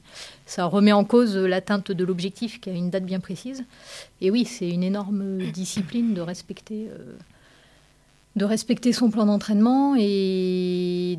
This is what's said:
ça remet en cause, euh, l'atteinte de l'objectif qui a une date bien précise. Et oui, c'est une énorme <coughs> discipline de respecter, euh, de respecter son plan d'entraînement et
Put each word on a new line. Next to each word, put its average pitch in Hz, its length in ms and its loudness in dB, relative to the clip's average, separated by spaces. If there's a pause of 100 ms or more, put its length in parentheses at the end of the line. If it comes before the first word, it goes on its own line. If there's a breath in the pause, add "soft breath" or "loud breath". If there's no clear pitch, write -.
(480 loud breath)
ça 180 180 -2
remet 202 260 6
en 202 140 6
cause, 226 320 4
euh, 190 100 2
l'atteinte 190 440 0
de 185 120 -2
l'objectif 185 560 -4
qui - 100 -12
a 185 40 -6
une 175 160 -2
date 190 160 -2
bien 185 140 -4
précise. 254 440 -10 (580 loud breath)
Et 190 100 2
oui, 240 140 2
c'est 185 240 -6
une 175 140 -2
énorme 196 540 -4
<coughs> 175 160 -6
discipline 202 600 -4
de 175 60 -4
respecter, 208 680 -10
euh, - 220 -16 (1200 soft breath)
de 196 100 0
respecter 220 460 0
son 226 200 2
plan 214 160 2
d'entraînement 226 720 4
et 185 1200 0